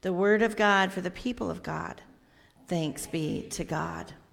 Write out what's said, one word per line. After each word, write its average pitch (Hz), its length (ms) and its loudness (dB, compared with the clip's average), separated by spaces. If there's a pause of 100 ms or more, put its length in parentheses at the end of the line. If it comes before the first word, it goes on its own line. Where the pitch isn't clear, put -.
The 185 100 -2
word 202 280 6
of 226 140 4
God 196 380 4
for 190 80 -4
the 180 100 -2
people 233 400 -4
of 175 140 -8
God. 160 380 -6 (680)
Thanks 160 400 -2
be 160 400 -4
to - 160 -6
God. 165 480 -6 (200)